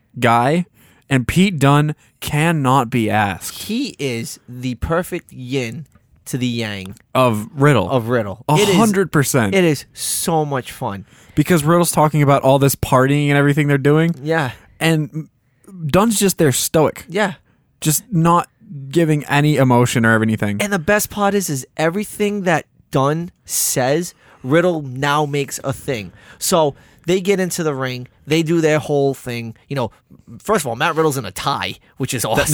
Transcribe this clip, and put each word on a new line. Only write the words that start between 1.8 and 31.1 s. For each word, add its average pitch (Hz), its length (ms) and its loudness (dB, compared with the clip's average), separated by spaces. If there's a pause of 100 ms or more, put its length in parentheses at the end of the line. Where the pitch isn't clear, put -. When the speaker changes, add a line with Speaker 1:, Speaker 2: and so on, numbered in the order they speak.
Speaker 1:
cannot 139 680 0
be 113 180 0
asked. 104 560 -2
Speaker 2:
He 240 340 -6
is 120 400 -8 (100)
the 123 280 -6
perfect 170 560 -4
yin 127 540 -6 (400)
to - 120 -6
the 123 80 0
yang 107 500 -6 (180)
Speaker 1:
Of 117 400 0
Riddle. 135 360 4
Speaker 2:
of 120 180 0
Riddle. 107 400 -2
Speaker 1:
A 147 60 2
Speaker 2:
It 202 140 4
is 185 80 4
Speaker 1:
hundred 196 340 2
percent. 135 440 2
Speaker 2:
it 185 100 4
is 156 280 0
so - 520 -4
much 139 260 -6
fun. 98 340 -8 (300)
Speaker 1:
Because 151 300 2
Riddle's 170 260 4
talking 151 320 2
about 139 200 4
all 135 160 4
this 135 180 2
partying 143 520 2
and 143 100 2
everything 143 280 2
they're 143 120 2
doing. 156 440 2
Speaker 2:
Yeah. 151 300 -4 (260)
Speaker 1:
And 156 500 -2 (580)
Dunn's 196 340 2
just 196 180 0
there 147 140 4
stoic. - 560 0
Speaker 2:
Yeah. 190 260 -4 (460)
Speaker 1:
Just 151 320 -2
not 170 360 2 (420)
giving 156 340 2
any 147 320 2
emotion 120 500 2
or 113 160 4
anything. 107 380 -2
Speaker 2:
And 202 120 -2
the 196 60 -2
best 208 320 0
part 202 240 0
is, 190 160 -2
is 135 160 -6 (100)
everything 202 640 -2
that 175 240 0 (240)
Dunn 151 400 0 (140)
says, 147 680 -2 (300)
Riddle 165 380 2
now 143 440 -2
makes 143 380 -6
a 135 80 -4
thing. 107 400 -8 (260)
So 156 360 0 (320)
they 185 140 0
get 185 200 0
into 180 220 -4
the 151 120 -2
ring. 127 340 -8 (180)
They 160 160 0
do 165 180 0
their 156 180 2
whole 139 360 0
thing. 117 420 -10 (120)
You 143 80 -6
know, 120 140 -2 (480)
first 208 260 0
of - 40 -6
all, 117 80 -6
Matt 156 180 -2
Riddle's 156 220 2